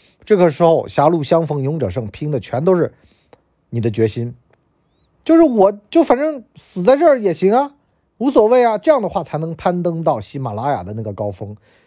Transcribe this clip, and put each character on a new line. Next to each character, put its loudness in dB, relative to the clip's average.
这 2
个 4
时 0
候 2
狭 2
路 2
相 0
逢 -6
勇 -4
者 -2
胜， -8
拼 -8
的 -4
全 -6
都 4
是 -2
你 -6
的 -2
决 0
心， -8
就 4
是 6
我 4
就 2
反 2
正 -4
死 -10
在 4
这 2
儿 4
也 -2
行 0
啊， 0
无 -2
所 4
谓 4
啊， 0
这 0
样 2
的 -4
话 -6
才 -8
能 -8
攀 -4
登 -4
到 -2
喜 -12
马 -8
拉 -4
雅 -6
的 -12
那 -10
个 -8
高 -6
峰， -14